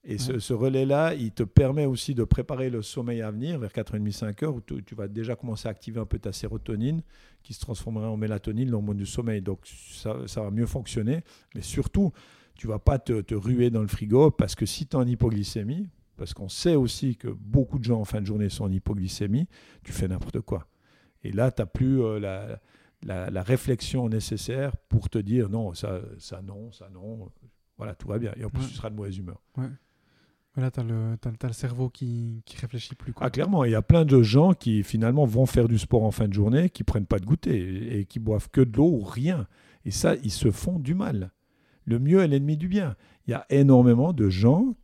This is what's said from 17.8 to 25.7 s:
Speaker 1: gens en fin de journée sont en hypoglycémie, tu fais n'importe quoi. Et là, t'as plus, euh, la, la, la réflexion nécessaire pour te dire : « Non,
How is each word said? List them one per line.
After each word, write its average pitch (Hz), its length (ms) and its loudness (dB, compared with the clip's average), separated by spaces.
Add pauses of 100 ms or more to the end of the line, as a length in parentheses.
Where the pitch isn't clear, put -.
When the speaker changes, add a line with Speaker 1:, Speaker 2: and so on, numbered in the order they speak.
Speaker 1:
gens 113 160 0
en 104 60 -4
fin 107 160 -4
de 98 40 -4
journée 104 220 0
sont - 160 -4
en 95 80 -2
hypoglycémie, 101 760 -2 (340)
tu - 80 -16
fais - 160 -2
n'importe 92 320 -4
quoi. 98 300 -8 (560)
Et 98 80 -8
là, 120 180 2
t'as 110 140 -2
plus, 131 360 2
euh, 110 160 0
la, 101 440 -6 (420)
la, 92 260 -6
la 92 140 -4
réflexion 123 640 0
nécessaire 117 680 -4 (100)
pour - 220 0
te - 80 -2
dire : « 107 320 2
Non, 104 240 -4